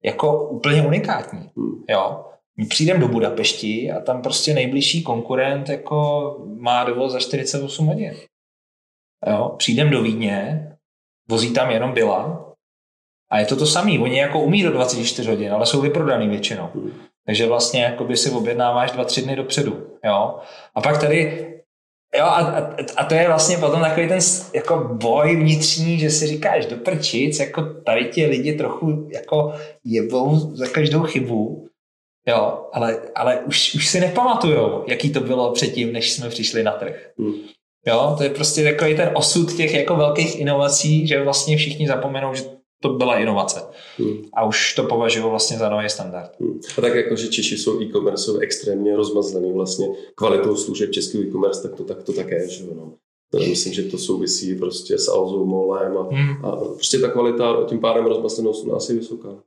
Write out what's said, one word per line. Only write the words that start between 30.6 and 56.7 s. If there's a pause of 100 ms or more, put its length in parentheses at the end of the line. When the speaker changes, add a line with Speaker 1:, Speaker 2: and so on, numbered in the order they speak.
Speaker 1:
každou
chybu. (600)
Jo,
ale, (140)
ale
už,
už
si
nepamatujou,
jaký
to
bylo
předtím,
než
jsme
přišli
na
trh.
Speaker 2:
Hmm. (520)
Speaker 1:
Jo,
to
je
prostě
takový
ten
osud
těch
jako
velkých
inovací,
že
vlastně
všichni
zapomenou,
že (400)
to
byla
inovace. (360)
Speaker 2:
Hmm. (120)
Speaker 1:
A
už
to
považují
vlastně
za
nový
standard.
Speaker 2:
Hmm. (180)
A
tak
jako,
že
Češi
jsou
e-commerce (120)
extrémně
rozmazlený
vlastně (280)
kvalitou
služeb
českého
e-commerce,
tak
to,
tak
to
také,
že
jo,
no. (400)
To
myslím,
že
to
souvisí
prostě
s
Alzou,
Molem
a,
Speaker 1:
Hmm.
Speaker 2:
a
prostě